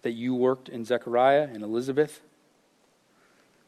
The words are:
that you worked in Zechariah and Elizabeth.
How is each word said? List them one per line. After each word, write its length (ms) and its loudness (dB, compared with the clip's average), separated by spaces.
that 120 -4
you 200 -4
worked 360 0
in 160 -8
Zechariah 680 2
and 80 -12
Elizabeth. 600 -2